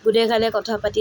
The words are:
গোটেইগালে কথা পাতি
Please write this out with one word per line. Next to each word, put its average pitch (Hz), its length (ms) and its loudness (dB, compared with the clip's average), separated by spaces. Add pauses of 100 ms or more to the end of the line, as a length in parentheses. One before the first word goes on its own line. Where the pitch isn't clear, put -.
গোটেইগালে 226 500 2
কথা 214 280 -4
পাতি 208 220 -4